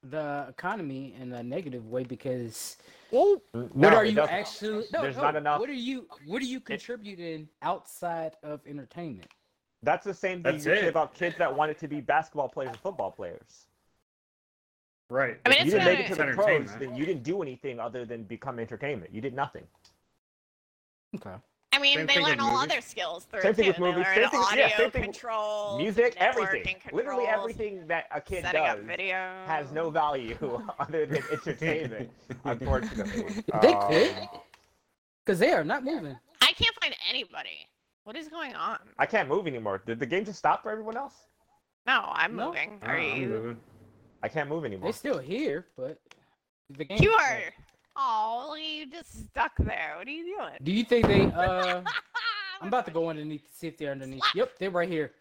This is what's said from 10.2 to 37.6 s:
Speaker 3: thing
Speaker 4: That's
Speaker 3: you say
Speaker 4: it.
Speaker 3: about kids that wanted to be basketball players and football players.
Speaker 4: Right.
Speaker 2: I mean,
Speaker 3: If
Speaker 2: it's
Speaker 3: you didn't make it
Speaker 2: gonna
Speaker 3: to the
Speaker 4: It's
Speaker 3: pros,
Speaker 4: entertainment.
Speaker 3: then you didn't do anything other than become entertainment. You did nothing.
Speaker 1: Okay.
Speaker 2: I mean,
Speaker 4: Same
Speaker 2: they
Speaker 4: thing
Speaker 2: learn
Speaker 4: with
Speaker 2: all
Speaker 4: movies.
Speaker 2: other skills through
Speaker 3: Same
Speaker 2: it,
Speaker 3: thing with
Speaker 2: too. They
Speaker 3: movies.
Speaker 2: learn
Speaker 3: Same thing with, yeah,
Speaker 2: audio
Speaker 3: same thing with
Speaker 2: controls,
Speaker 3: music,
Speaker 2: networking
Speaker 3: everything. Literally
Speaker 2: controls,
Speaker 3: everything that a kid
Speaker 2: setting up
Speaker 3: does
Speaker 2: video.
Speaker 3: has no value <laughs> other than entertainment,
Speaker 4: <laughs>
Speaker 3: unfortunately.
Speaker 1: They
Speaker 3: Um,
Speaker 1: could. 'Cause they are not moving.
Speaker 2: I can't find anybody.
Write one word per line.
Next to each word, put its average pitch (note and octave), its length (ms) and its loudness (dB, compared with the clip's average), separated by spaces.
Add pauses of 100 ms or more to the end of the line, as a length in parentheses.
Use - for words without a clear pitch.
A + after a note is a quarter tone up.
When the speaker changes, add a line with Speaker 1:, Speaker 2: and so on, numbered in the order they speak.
Speaker 3:
thing C#3+ 120 2
Speaker 4:
That's D3+ 120 -4
Speaker 3:
you D3+ 100 4
say G#3 100 4
Speaker 4:
it. E3+ 40 6
Speaker 3:
about D#3 240 2
kids F3 240 -2
that D3+ 180 2
wanted D3+ 240 2
to D#3+ 80 -8
be D3 140 -4
basketball D3 480 0
players C3+ 220 -4
and A2+ 80 -10
football A2 320 -4
players. - 560 -14 (1400)
Speaker 4:
Right. B2 360 2
Speaker 2:
I B3 40 6
mean, C#4 100 10
Speaker 3:
If E4+ 60 4
Speaker 2:
it's - 80 4
Speaker 3:
you - 60 8
didn't - 60 6
make - 140 8
it B3+ 40 0
Speaker 2:
gonna F#3 120 -2
Speaker 3:
to - 0 -
the D3+ 140 2
Speaker 4:
It's B2 60 2
Speaker 3:
pros, G#3 120 4
Speaker 4:
entertainment. A2+ 320 2
Speaker 3:
then B2+ 160 -6
you C#3 100 -2
didn't D#3+ 180 -2
do F3+ 180 -2
anything C3 380 -8
other A#2+ 260 -6
than A#2 180 -8
become A#2 360 -8
entertainment. A2+ 540 -6
You G#2+ 80 -8
did B2+ 120 -6
nothing. C#3 340 -6 (1500)
Speaker 1:
Okay. - 180 -12 (380)
Speaker 2:
I C#4 60 4
mean, C#4+ 180 4
Speaker 4:
Same D#4+ 100 0
Speaker 2:
they C#4 80 4
Speaker 4:
thing C4+ 80 4
Speaker 2:
learn D4+ 140 4
Speaker 4:
with C#4 80 0
Speaker 2:
all C#4 140 2
Speaker 4:
movies. C#4+ 120 0
Speaker 2:
other C4+ 100 -2
skills F3 440 -8
through G#3 160 -6
Speaker 3:
Same F#3+ 100 4
Speaker 2:
it, G3+ 40 4
Speaker 3:
thing G3+ 120 4
with F#3 80 4
Speaker 2:
too. E3+ 80 -2
They F3+ 80 4
Speaker 3:
movies. F3 140 2
Speaker 2:
learn F#3+ 100 4
Speaker 3:
Same G#3+ 140 6
thing - 100 2
with, F#3+ 160 4
yeah, C4+ 100 8
Speaker 2:
audio - 120 4
Speaker 3:
same A#3+ 140 4
thing - 100 -2
with - 140 -4
Speaker 2:
controls, G#3+ 680 -2
Speaker 3:
music, A3 340 4
Speaker 2:
networking - 20 -14 (280)
Speaker 3:
everything. F#3+ 300 -2 (180)
Literally B3+ 320 0
Speaker 2:
controls, G#3+ 260 2
Speaker 3:
everything G3 360 -6
that E3 240 0
a D3 100 -6
kid F3+ 220 -6
Speaker 2:
setting D#3+ 220 2
up - 120 2
Speaker 3:
does G#2 80 -10
Speaker 2:
video. F#3 640 -4
Speaker 3:
has D3+ 240 -2
no D#3+ 180 -2
value C#3+ 480 0 (360)
<laughs> - 60 -14
other D3 260 -2
than C#3+ 260 -2
entertainment, D3+ 760 -4 (180)
Speaker 4:
<laughs> - 180 -12
Speaker 3:
unfortunately. G3+ 1000 -4 (180)
Speaker 1:
They D#4 120 8
Speaker 3:
Um, G2+ 160 2
Speaker 1:
could. G3+ 260 6 (1120)
'Cause F#3+ 140 2
they C4 120 6
are G3 120 4
not B3 200 -2
moving. G3 340 -6 (240)
Speaker 2:
I C#4+ 120 8
can't A4+ 280 0
find G#3+ 140 -2 (140)
anybody. D3+ 580 -8 (360)